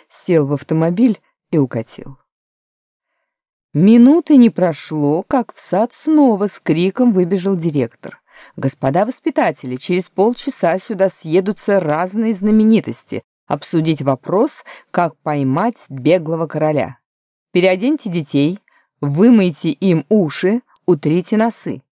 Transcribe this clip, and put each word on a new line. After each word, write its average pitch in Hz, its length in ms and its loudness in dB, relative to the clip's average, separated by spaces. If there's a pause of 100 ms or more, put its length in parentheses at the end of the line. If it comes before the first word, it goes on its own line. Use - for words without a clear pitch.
сел 160 360 0
в 139 80 -2
автомобиль 175 680 0 (320)
и 175 60 0
укатил. 135 600 -4 (1600)
Минуты 240 640 6
не 240 120 8
прошло, 156 760 -2
как - 260 -2
в - 60 -18
сад 214 340 -2
снова 262 540 2
с - 120 -10
криком 190 540 0
выбежал 185 420 0
директор. 147 680 -4 (340)
«Господа 139 500 -2
воспитатели, 214 680 -4
через 175 340 -4
полчаса 196 680 -2
сюда 190 320 -2
съедутся 185 680 -2
разные 185 540 -2
знаменитости 214 880 0 (240)
обсудить 156 540 -2
вопрос, 160 600 -2 (280)
как - 260 -2
поймать 151 720 -2
беглого 160 580 -2
короля. 151 520 -2 (520)
Переоденьте 185 580 0
детей, 165 500 0 (420)
вымойте 180 680 2
им 175 400 0
уши, 202 520 0 (240)
утрите 175 520 0
носы. 208 440 -4 (100)